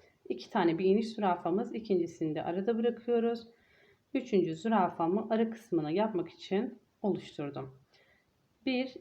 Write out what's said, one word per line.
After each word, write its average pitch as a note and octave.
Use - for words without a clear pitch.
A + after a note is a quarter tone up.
İki -
tane E3+
bir F#3+
iniş G#3+
zürafamız, F#3
ikincisini E3+
de D3+
arada G3
bırakıyoruz. A#3
Üçüncü F3
zürafamı G3
ara A3+
kısmına D3+
yapmak G#3+
için -
oluşturdum. C#3+
Bir, C4